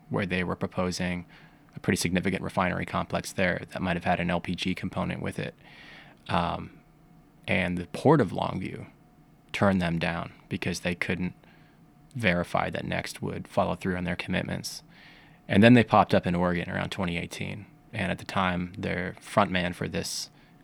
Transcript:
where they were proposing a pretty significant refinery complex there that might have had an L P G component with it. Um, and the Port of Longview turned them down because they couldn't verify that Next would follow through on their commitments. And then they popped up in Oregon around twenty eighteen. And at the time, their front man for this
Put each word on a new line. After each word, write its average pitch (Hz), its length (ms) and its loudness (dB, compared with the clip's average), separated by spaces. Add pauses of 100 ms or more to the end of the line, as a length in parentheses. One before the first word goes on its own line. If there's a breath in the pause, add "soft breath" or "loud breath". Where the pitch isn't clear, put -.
where 104 180 0
they 90 160 0
were 87 120 -2
proposing 90 680 -2 (480 soft breath)
a - 60 -18
pretty 101 160 2
significant 90 480 0
refinery 90 420 0
complex 87 460 -4
there 90 300 0 (100)
that - 100 -8
might 90 140 0
have 85 80 -4
had 90 160 2
an 87 100 -2
L 87 120 0
P 92 140 -6
G 92 200 -2
component 90 460 -4
with 95 180 -6
it. - 160 -6 (720 loud breath)
Um, 87 440 -2 (760)
and 90 300 0
the 87 100 -6
Port 147 320 4
of 98 120 0
Longview 95 560 -6 (640)
turned 95 280 4
them 85 160 0
down 85 360 -2 (160)
because 92 320 -4
they 87 140 -2
couldn't 90 380 -2 (800 soft breath)
verify 87 560 0
that 82 140 -6
Next 90 380 -6
would 92 260 -6
follow 90 280 0
through 92 200 -2
on 90 80 -4
their 87 140 -2
commitments. 92 640 -4 (640 soft breath)
And 107 160 8
then 120 100 12
they 120 100 10
popped 101 300 6
up 92 140 4
in 87 80 2
Oregon 87 340 0
around 92 200 -4
twenty 87 280 -4
eighteen. 98 480 -8 (280)
And 95 180 -2
at 87 60 -4
the - 80 -16
time, 90 520 -2
their 90 440 -4
front 101 280 2
man 90 220 0
for 95 160 -4
this - 420 -4 (340 soft breath)